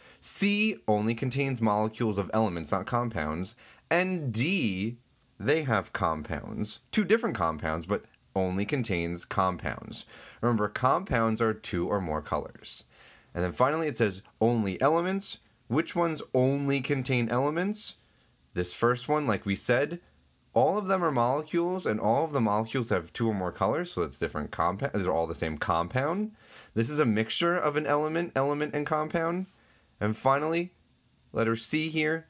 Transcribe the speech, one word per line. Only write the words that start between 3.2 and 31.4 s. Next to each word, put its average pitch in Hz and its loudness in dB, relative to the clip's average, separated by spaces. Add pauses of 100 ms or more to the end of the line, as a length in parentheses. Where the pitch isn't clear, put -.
And 175 0
D, 117 0 (400)
they 147 0
have 113 0
compounds. 82 -4 (120)
Two 214 2
different 202 2
compounds, 80 -2
but 95 -2 (300)
only 95 0
contains 87 -2
compounds. - -2 (360)
Remember, 110 2
compounds 127 2
are 110 2
two 87 -4
or 101 2
more 78 -2
colors. - -6 (480)
And 87 -2
then 90 0
finally 151 2
it 127 -4
says 98 0 (180)
only 110 2
elements. 175 0 (280)
Which 151 0
ones 170 0 (120)
only 139 2
contain 123 0
elements? 160 -2 (580)
This 90 -2
first 120 0
one, 151 0
like 101 0
we 98 0
said, 143 0 (540)
all 147 4
of 196 -4
them 185 0
are 165 2
molecules, 151 0
and 107 0
all 120 2
of 156 -4
the 143 2
molecules 110 0
have 90 0
two 117 0
or 110 2
more 92 -2
colors, 143 0
so - -2
that's 78 -4
different 76 -4
compa-, 98 0
these 101 0
are 90 2
all 80 2
the 80 -4
same 78 -2
compound. 131 0 (420)
This 113 0
is 151 -2
a 151 6
mixture 117 2
of 147 0
an 151 -2
element, 156 0
element, 147 0
and 147 -2
compound. 165 -2 (520)
And 107 0
finally, 156 2 (640)
letter 113 2